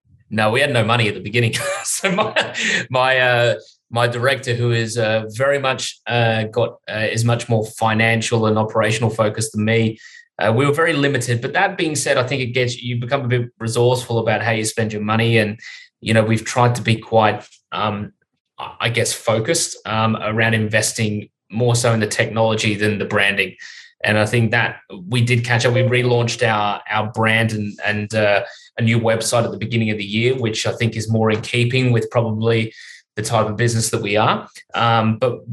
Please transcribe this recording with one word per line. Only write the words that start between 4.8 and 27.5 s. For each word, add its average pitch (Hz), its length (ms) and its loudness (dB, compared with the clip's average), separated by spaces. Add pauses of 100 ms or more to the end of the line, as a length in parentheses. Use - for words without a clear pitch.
uh, 110 280 0 (100)
very 139 240 0
much, 131 480 -4
uh, 113 360 2
got, 113 340 -2 (120)
uh, 107 200 -2
is 113 140 0
much 117 240 0
more 110 160 2
financial 110 800 0
and 107 120 2
operational 110 500 0
focused 107 440 -2
than 107 120 -2
me, 113 340 2 (400)
uh, 107 160 2
we 139 120 4
were 139 60 4
very 165 200 2
limited. 127 480 0
But 123 140 -6
that 185 240 0
being 156 180 -2
said, 139 220 2
I 120 80 2
think 131 160 -2
it 123 40 -2
gets, 120 360 -2
you 120 180 -4
become 127 240 -2
a 123 40 -2
bit 120 200 0 (100)
resourceful 120 600 0
about 107 240 0
how 117 80 0
you 110 160 -2
spend 107 260 -2
your 104 80 -6
money. 113 380 2
And, 104 200 0 (420)
you 107 120 -2
know, 110 100 6
we've 110 220 0
tried 120 300 2
to 107 80 -6
be 104 140 2
quite, 110 520 0 (240)
um, 104 400 -4 (460)
I - 320 -6
guess, 113 240 -2
focused, - 720 -2
um, 110 300 0
around 113 360 0
investing 107 800 -2 (200)
more 117 260 2
so 120 180 2
in 113 60 2
the 104 60 2
technology 110 680 0
than 104 240 0
the 92 80 -4
branding. 98 500 0 (480)
And 107 140 2
I 104 80 4
think 113 240 2
that 113 300 -2 (260)
we 120 160 0
did 117 220 2
catch 117 200 0
up. 123 80 4
We 123 80 2
relaunched 120 640 2
our, 104 440 0
our 110 220 -2
brand 110 400 2